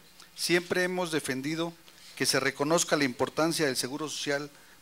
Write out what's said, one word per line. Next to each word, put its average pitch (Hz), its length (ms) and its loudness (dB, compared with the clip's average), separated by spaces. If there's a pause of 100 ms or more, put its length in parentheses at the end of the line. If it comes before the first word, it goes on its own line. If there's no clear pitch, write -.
(360)
siempre 175 480 2
hemos 180 260 -2
defendido 156 640 -4 (440)
que 131 100 0
se 135 140 4
reconozca 147 560 2
la 143 80 4
importancia 151 600 0
del 127 100 0
seguro 147 320 -4
social, 143 420 -4 (320)